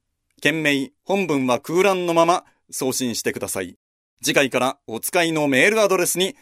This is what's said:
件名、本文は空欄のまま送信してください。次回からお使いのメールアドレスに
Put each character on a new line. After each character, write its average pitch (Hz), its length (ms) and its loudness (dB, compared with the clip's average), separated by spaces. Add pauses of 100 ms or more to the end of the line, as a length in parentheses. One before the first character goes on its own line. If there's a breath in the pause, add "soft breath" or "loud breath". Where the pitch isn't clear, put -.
(440)
件 156 180 0
名、 139 300 0 (140)
本 196 200 0
文 139 220 0
は 120 140 0
空 175 220 0
欄 185 220 2
の 170 80 -2
ま 165 120 4
ま 175 180 0 (260)
送 131 220 -4
信 120 240 -4
し - 80 -8
て 113 80 -2
く 98 80 -8
だ 98 80 -6
さ 95 140 -6
い。 90 160 -10 (440)
次 143 120 -2
回 143 160 2
か 131 100 -2
ら 127 180 -2 (100)
お 113 120 -8
使 - 240 0
い 165 80 0
の 151 160 0
メ 143 220 4
ー - 20 2
ル 220 80 0
ア 208 80 4
ド 190 80 2
レ 175 100 0
ス - 120 -2
に 185 240 -2